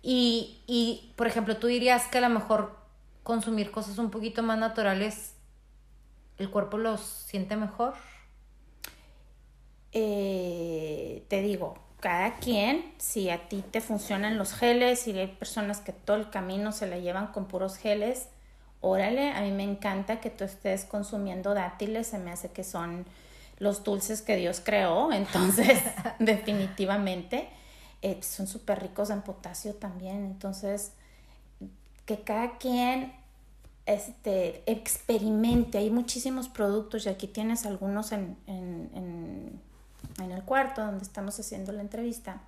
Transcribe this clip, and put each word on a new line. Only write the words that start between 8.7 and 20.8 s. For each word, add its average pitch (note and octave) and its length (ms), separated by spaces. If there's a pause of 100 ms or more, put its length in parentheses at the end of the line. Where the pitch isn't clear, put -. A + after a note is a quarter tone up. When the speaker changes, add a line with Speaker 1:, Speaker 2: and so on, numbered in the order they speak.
Speaker 2:
Eh, F3+ 1400
te G3 140
digo, G3+ 320 (260)
cada F#3+ 360
quien, B3 640
si G3 320
a E3+ 180
ti G3 220
te A3+ 100
funcionan G#3+ 580
los G3 160
geles, B3 520
y G3 120
hay F#3+ 80
personas G3+ 540
que F#3+ 120
todo - 240
el G#3+ 140
camino G3 420
se G#3 140
la F3+ 120
llevan F3+ 300
con F#3+ 180
puros F#3+ 300
geles, G#3+ 520 (520)
órale, G#3+ 520
a G3+ 100
mí G3 100
me G3 120
encanta G3+ 560
que A#3 100
tú - 140
estés F#3+ 400